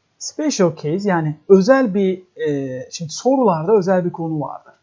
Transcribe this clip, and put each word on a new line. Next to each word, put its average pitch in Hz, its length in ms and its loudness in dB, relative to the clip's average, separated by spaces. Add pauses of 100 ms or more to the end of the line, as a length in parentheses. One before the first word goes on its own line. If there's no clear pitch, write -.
(180)
Special 202 580 -2
case 185 320 -4
yani 160 280 0 (120)
özel 196 460 4
bir, 190 280 0 (260)
e, 135 420 -6
şimdi 160 220 -10
sorularda 214 680 0
özel 180 260 0
bir 175 80 -4
konu 160 280 -6
vardır, - 420 -12